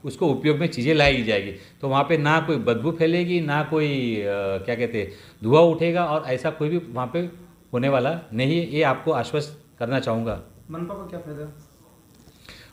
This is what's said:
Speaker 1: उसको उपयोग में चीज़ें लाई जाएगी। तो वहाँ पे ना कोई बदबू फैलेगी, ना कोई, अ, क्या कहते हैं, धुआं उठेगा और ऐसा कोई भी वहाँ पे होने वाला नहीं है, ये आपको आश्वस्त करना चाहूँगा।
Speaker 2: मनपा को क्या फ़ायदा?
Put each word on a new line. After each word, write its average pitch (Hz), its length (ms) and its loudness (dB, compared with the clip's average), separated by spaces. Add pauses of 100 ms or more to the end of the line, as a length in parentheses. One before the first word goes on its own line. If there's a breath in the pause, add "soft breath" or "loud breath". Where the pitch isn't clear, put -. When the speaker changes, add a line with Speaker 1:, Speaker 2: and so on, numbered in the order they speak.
Speaker 1:
उसको 151 220 -2
उपयोग 143 300 2
में 165 100 0
चीज़ें 139 260 0
लाई 143 300 4
जाएगी। 101 280 -2 (300 loud breath)
तो 139 80 -4
वहाँ 135 140 2
पे 160 140 2
ना 151 220 2
कोई 160 160 0
बदबू 117 360 0
फैलेगी, 170 500 2
ना 147 220 -2
कोई, 143 520 0
अ, 104 100 -2 (320)
क्या 107 180 -4
कहते 117 260 -2
हैं, 95 100 -6 (320 loud breath)
धुआं 139 200 8
उठेगा 170 420 4
और 156 200 0
ऐसा 127 240 -2
कोई 151 200 -2
भी 175 80 0
वहाँ 123 360 -4
पे 170 60 0 (540)
होने 127 160 0
वाला 139 300 2 (140)
नहीं 135 260 2
है, 156 160 -4
ये 151 80 2
आपको 139 280 0
आश्वस्त 143 520 -4 (160)
करना 127 200 -2
चाहूँगा। 113 420 -2 (300)
Speaker 2:
मनपा 170 220 -8
को 196 140 -12
क्या 175 120 -12
फ़ायदा? 151 340 -12 (1200 loud breath)